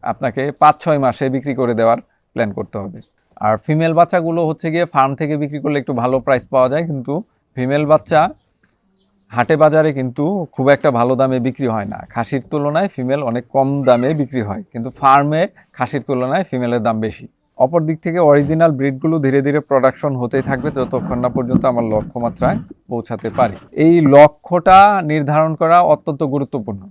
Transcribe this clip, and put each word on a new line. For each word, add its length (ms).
আপনাকে 500
পাঁচ 320
ছয় 140
মাসে 300
বিক্রি 260
করে 200
দেওয়ার 240
প্ল্যান 200
করতে 260
হবে। 220
আর 300
ফিমেল 280
বাচ্চাগুলো 520
হচ্ছে 240
গিয়ে 140
ফার্ম 300
থেকে 220
বিক্রি 220
করলে 200
একটু 140
ভালো 280
প্রাইস 280
পাওয়া 200
যায়, 180
কিন্তু 360
ফিমেল 320
বাচ্চা 440
হাটে 280
বাজারে 360
কিন্তু 600
খুব 160
একটা 220
ভালো 240
দামে 260
বিক্রি 260
হয় 180
না। 260
খাসির 400
তুলনায় 380
ফিমেল 340
অনেক 260
কম 360
দামে 300
বিক্রি 280
হয়, 200
কিন্তু 180
ফার্মে 580
খাসির 300
তুলনায় 420
ফিমেলের 380
দাম 180
বেশি। 280
অপর 260
দিক 180
থেকে 180
অরিজিনাল 520
ব্রিডগুলো 480
ধীরে 240
ধীরে 180
প্রোডাকশন 560
হতেই 260
থাকবে 280
যতক্ষণ 480
না 100
পর্যন্ত 360
আমার 200
লক্ষ্যমাত্রায় 720
পৌঁছাতে 420
পারি। 260
এই 280
লক্ষ্যটা 1040
নির্ধারণ 500
করা 260
অত্যন্ত 420
গুরুত্বপূর্ণ। 680